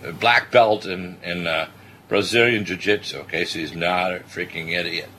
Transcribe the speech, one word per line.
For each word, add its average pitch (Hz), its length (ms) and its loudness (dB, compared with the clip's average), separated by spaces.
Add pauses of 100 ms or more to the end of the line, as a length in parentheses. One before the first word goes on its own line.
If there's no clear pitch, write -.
a 85 80 -8
black 120 380 2
belt 110 360 6
in, 90 360 -8
in, 87 240 -4
uh, 80 220 -2 (400)
Brazilian 107 560 2
Jiu-Jitsu, 92 540 -2
okay? 80 260 -4
So - 140 -6
he's 80 160 -6
not 90 380 0
a 90 80 -8
freaking 85 520 -8
idiot. 85 360 -4 (100)